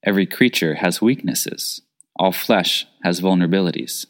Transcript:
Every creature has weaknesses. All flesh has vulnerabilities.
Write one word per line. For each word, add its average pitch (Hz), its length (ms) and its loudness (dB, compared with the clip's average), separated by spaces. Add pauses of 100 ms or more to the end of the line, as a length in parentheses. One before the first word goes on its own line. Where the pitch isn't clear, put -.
Every 98 240 2
creature - 480 0
has 90 260 -2
weaknesses. - 800 -2 (340)
All 95 160 2
flesh - 560 0 (160)
has 87 160 0
vulnerabilities. 90 880 0